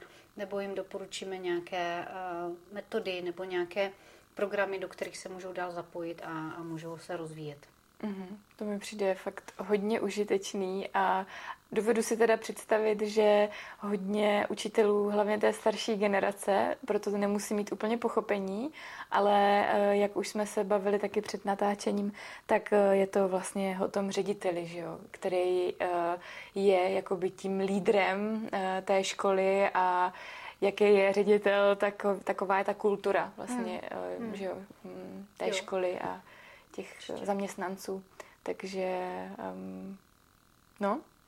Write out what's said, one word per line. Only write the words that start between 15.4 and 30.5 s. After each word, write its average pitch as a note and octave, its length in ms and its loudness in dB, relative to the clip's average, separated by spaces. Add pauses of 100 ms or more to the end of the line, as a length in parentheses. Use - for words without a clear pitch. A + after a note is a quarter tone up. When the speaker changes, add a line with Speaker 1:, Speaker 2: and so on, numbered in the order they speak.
Speaker 2:
starší G#3+ 420 0
generace, G3+ 800 2 (120)
proto G#3 220 0
nemusí G3+ 440 0
mít G#3 180 -2
úplně A3 260 -2
pochopení, G#3+ 760 -2 (400)
ale, G3+ 580 6
eh, G3+ 280 4
jak G3+ 200 2
už G3+ 100 -2
jsme G#3 200 -2
se G#3 160 0
bavili G3+ 360 2
taky G#3 220 0
před - 240 -8
natáčením, G3+ 640 0 (340)
tak, - 280 2
eh, G3+ 220 8
je G3 120 4
to G3 200 2
vlastně F#3 580 -2
o - 20 -2
tom G3 240 -2
řediteli, F#3+ 560 -2
že F3 120 -10
jo, E3 200 -8 (120)
který, F3+ 680 0
eh, F3 400 0 (360)
je F#3+ 360 6
jakoby F#3+ 380 -2
tím F#3+ 300 -4
lídrem, G3+ 920 2
eh, F#3+ 320 -2
té G3 180 4
školy F#3+ 720 2
a F3+ 400 2 (480)